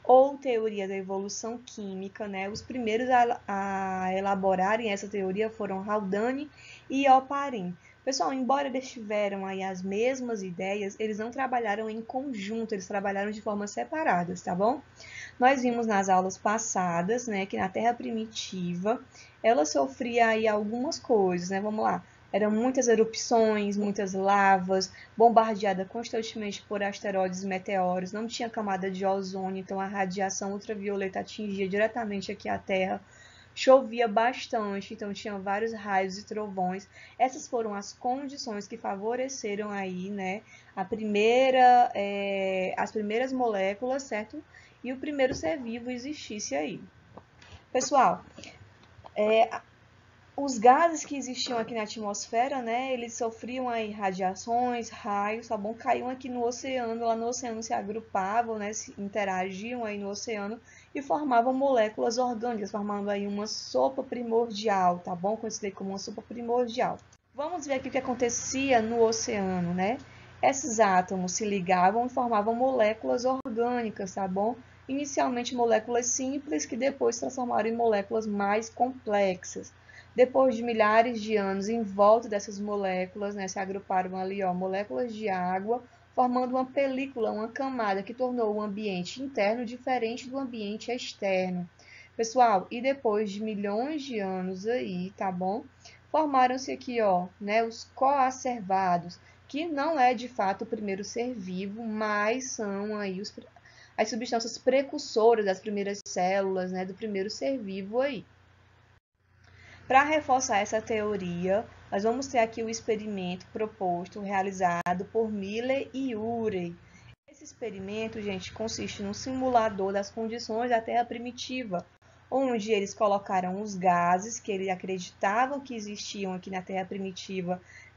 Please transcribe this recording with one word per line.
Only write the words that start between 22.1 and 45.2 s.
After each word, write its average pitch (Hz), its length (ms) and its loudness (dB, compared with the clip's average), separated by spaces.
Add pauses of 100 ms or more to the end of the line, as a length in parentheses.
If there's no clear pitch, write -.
Eram 208 160 2
muitas 240 380 2
erupções, 220 880 4
muitas 202 380 -2
lavas, 190 800 4 (240)
bombardeada 214 680 6
constantemente 220 800 -6
por 208 180 -4
asteroides 190 640 -2
e 196 40 -6
meteoros, 185 640 0
não 220 160 -4
tinha 233 200 -4
camada 196 400 -2
de 190 160 -4
ozônio, 190 540 -2
então 190 220 -6
a 190 60 -2
radiação 196 640 -2
ultravioleta 202 640 -4
atingia 202 500 -4
diretamente 202 640 -2
aqui 202 180 -10
a 196 80 -2
Terra. 190 460 -2 (500)
Chovia 240 540 6
bastante, 220 880 0
então 208 180 -8
tinha 202 280 -8
vários 208 320 -2
raios 196 460 0
e 208 60 -14
trovões. 196 640 -4 (300)
Essas 262 300 0
foram 226 260 -2
as 202 180 -8
condições 262 760 -6
que 226 80 -10
favoreceram 214 920 -4
aí, 190 400 -6
né, 196 340 -4 (340)
a 190 80 -4
primeira, 240 1120 6
é, 196 800 -2
as 208 160 -2
primeiras 220 400 -2
moléculas, 240 720 0
certo? 220 360 -6 (440)
E 247 80 -4
o 262 60 -8
primeiro 277 360 0